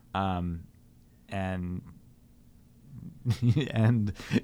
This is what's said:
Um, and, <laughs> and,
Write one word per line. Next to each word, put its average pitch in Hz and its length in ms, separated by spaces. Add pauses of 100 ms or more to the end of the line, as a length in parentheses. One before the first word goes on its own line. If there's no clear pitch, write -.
(160)
Um, 87 480 (640)
and, 92 540 (1600)
<laughs> 123 300
and, 110 420 (300)